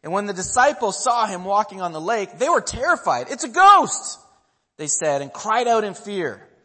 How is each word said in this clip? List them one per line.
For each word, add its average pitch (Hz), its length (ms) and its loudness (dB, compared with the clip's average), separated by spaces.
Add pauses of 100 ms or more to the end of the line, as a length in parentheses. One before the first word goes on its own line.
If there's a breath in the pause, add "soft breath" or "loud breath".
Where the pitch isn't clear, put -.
And 160 100 -6
when 208 140 -2
the 202 60 -6
disciples 240 680 0
saw 240 220 0
him 185 180 -8
walking 196 380 -2
on 175 100 -4
the 156 80 -10
lake, 190 380 -4
they 262 120 0
were 311 120 2
terrified. 226 680 -2
'It's 262 160 -8
a 254 40 -8
ghost,' 370 680 4 (560)
they 151 120 -10
said, 143 360 0
and 135 100 -14
cried 226 340 -2
out 226 160 4
in 202 120 -6
fear. 165 520 -6 (180)